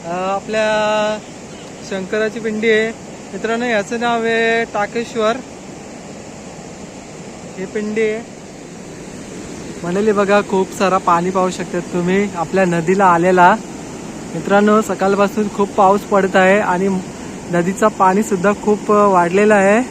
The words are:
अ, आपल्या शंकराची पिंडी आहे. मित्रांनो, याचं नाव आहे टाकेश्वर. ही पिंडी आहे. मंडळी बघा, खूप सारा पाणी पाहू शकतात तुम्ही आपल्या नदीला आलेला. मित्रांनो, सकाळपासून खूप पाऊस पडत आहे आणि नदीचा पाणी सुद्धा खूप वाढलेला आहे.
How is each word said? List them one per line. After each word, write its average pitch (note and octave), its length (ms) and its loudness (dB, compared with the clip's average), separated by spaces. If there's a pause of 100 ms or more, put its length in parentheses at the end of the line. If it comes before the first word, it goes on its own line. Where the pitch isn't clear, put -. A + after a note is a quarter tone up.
अ, E3+ 40 -10
आपल्या G#3+ 1080 -2 (720)
शंकराची G#3+ 500 -4
पिंडी G#3+ 300 0
आहे. A3 220 2 (400)
मित्रांनो, A3 340 -2
याचं A3+ 340 -2
नाव A#3 220 0
आहे A3+ 420 2
टाकेश्वर. A3+ 720 -2 (2250)
ही F#3 80 -8
पिंडी G#3+ 360 -2
आहे. A3 360 -4 (1500)
मंडळी G3 280 2
बघा, G3+ 280 4
खूप F#3+ 380 -2
सारा F#3 200 2
पाणी F3 320 2
पाहू F#3 200 2
शकतात F3+ 300 -6
तुम्ही F3+ 560 0
आपल्या F#3+ 280 0
नदीला F3 420 2
आलेला. F3+ 500 6 (760)
मित्रांनो, G#3 480 4
सकाळपासून G3 720 0
खूप G3+ 160 0
पाऊस G3+ 300 4
पडत F#3+ 360 2
आहे F#3+ 220 6
आणि F#3+ 420 0 (520)
नदीचा F3+ 360 2
पाणी G#3 340 4
सुद्धा G3+ 300 2 (120)
खूप G#3 260 0
वाढलेला G3+ 640 6
आहे. G3+ 360 4